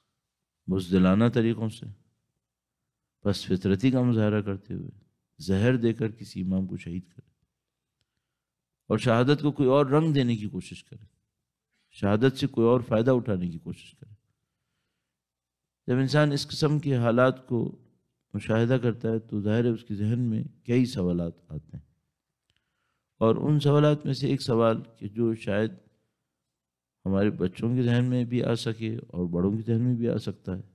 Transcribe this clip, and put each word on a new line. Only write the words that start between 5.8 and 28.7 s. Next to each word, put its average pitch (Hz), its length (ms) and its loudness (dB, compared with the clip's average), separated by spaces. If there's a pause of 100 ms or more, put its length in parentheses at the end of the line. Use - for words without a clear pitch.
کر 110 180 -4
کسی 101 300 -14
امام 92 260 -2
کو 92 100 -10
شہید 92 320 -10
کرے - 220 -20 (1600)
اور 107 80 2
شہادت 123 440 2
کو 147 100 0
کوئی 143 160 0
اور 143 180 4
رنگ 151 260 2
دینے 123 240 0
کی 104 120 -8
کوشش - 360 -12
کرے، - 200 -20 (920)
شہادت 110 420 2
سے 143 80 -2
کوئی 113 200 2
اور 123 140 4
فائدہ 120 300 0
اٹھانے 107 380 0
کی 82 100 -8
کوشش - 360 -16
کرے۔ - 180 -20 (1800)
جب 123 80 0
انسان 143 360 2
اس 143 160 -4
قسم 151 300 0
کے 143 180 0
حالات 123 520 2
کو 120 120 -2 (760)
مشاہدہ 113 480 0
کرتا 113 300 -2
ہے 113 80 -2
تو 110 200 -6
ظاہر 107 240 0
ہے 123 60 2
اس 113 140 -4
کے 107 100 -8
ذہن 107 260 -2
میں 117 220 -2 (220)
کئی 123 240 2
سوالات 87 440 -2 (160)
آتے 76 280 -14
ہیں، - 80 -16 (1400)
اور 113 180 4
ان 147 220 2
سوالات 147 460 4
میں 143 80 -2
سے 127 140 -4
ایک 135 140 -2
سوال 113 400 2 (160)
کہ 104 100 -10
جو 113 320 0
شاید 104 320 -2 (1300)
ہمارے 98 320 0
بچوں 110 400 -4
کے 127 60 0
ذہن 120 220 2
میں 123 200 -2
بھی 120 180 -4
آ 123 160 0
سکے 110 380 -6